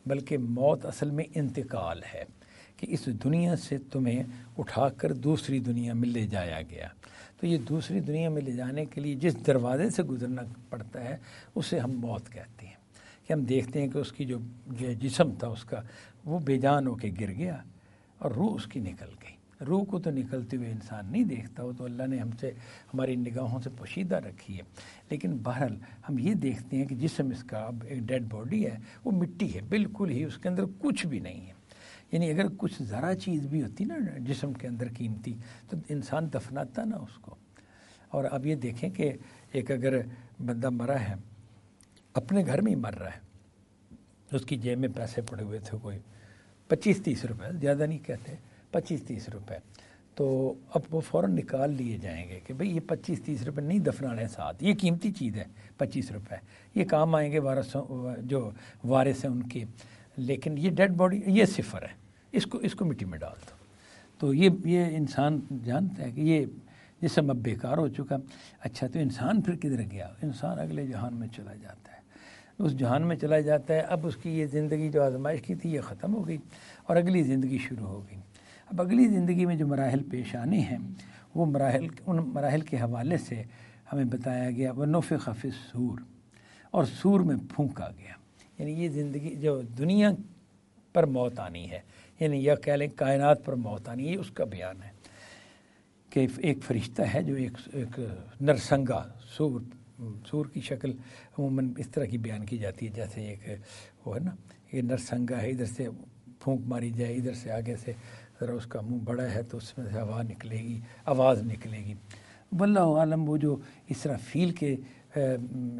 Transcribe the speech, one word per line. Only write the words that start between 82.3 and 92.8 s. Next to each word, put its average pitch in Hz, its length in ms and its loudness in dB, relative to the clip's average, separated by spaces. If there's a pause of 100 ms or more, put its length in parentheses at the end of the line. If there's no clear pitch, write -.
کے 151 160 -4
حوالے 120 400 0
سے 117 260 -6 (500)
ہمیں 139 120 2
بتایا 123 460 -2
گیا، 127 200 0
"وَنُفِخَ 147 680 2
فِي - 100 -4
الصُّورِ"، - 520 -4 (680)
اور 151 140 6
سور 190 340 4
میں 165 160 4 (200)
پھونکا - 420 0
گیا۔ - 160 -18 (440)
یعنی 151 140 -4
یہ 165 180 -2
زندگی 147 460 -4
جو 143 260 0
دنیا 165 500 6 (800)
پر 170 100 8
موت 123 360 2
آنی 87 320 -8
ہے، 90 80 -8 (400)
یعنی 151 180 2
یا 139 180 6
کہہ 147 180 2
لیں 143 220 2